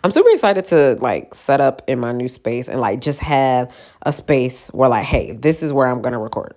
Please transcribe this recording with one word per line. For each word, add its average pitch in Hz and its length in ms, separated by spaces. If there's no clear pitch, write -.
I'm 190 60
super 403 180
excited 202 380
to, 143 340
like, 104 340
set 139 280
up 135 240
in 131 120
my 120 140
new 123 160
space 123 400
and, - 100
like, 113 220
just 143 200
have 131 540
a 151 100
space 131 560
where, 131 220
like, 107 140
hey, - 280
this 143 300
is 151 100
where 135 140
I'm 123 160
gonna 123 160
record. - 380